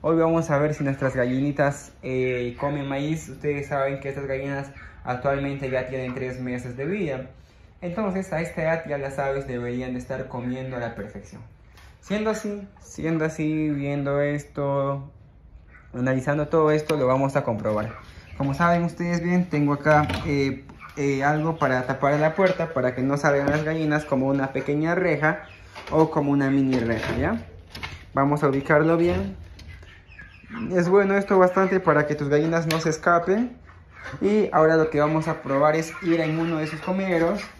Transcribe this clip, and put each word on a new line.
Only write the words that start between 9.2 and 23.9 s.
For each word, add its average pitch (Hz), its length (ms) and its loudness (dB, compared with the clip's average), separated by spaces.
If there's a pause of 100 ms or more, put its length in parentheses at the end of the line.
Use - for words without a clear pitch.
deberían 123 480 -6
de 123 60 -6
estar 131 280 -8
comiendo 127 480 -8
a 120 40 -6
la 117 160 -6
perfección. - 480 -14 (580)
Siendo 214 300 -2
así, 208 360 -6 (140)
siendo 156 420 -2
así, 156 460 -2
viendo 143 500 -2
esto, 143 920 -2 (840)
analizando 131 560 0
todo 156 220 4
esto, 151 260 0
lo 131 100 2
vamos 135 300 2
a 135 80 0
comprobar. 107 500 -2 (420)
Como 139 160 0
saben 170 300 4
ustedes 170 400 -2
bien, 180 260 2
tengo 147 220 2
acá, 147 340 4 (200)
eh, 139 400 0 (320)
eh, 139 260 0
algo 156 340 2
para 127 300 2
tapar 139 320 2
la 156 160 2
puerta 180 380 2
para 127 200 0
que 123 80 -4
no 139 140 2
salgan 143 340 2
las 151 140 2
gallinas, 151 400 0